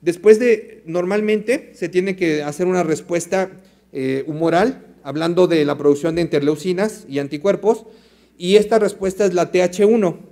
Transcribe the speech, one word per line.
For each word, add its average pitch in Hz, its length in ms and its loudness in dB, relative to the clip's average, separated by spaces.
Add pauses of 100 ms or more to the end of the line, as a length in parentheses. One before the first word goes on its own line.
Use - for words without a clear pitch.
Después 190 360 4
de, 233 460 -2
normalmente, 214 880 -2
se - 160 -8
tiene 185 260 -2
que 160 280 -2
hacer 147 240 -4
una 185 160 0
respuesta, 170 680 -4 (440)
eh, 135 320 -4
humoral, 165 580 -2 (200)
hablando 165 420 0
de 160 180 2
la 143 140 -2
producción 147 380 2
de 170 40 -2
interleucinas 165 880 -2
y 139 100 -6
anticuerpos, 190 680 -2 (500)
y 180 200 2
esta 208 220 4
respuesta 196 460 -2
es 190 80 2
la 170 180 0
T 180 120 2
H 180 240 2
uno. 208 320 2 (140)